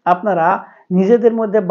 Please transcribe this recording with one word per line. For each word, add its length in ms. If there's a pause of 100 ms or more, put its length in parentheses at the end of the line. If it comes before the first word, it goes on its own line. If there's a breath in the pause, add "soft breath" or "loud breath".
আপনারা 420 (440 loud breath)
নিজেদের 420
মধ্যে 260 (120)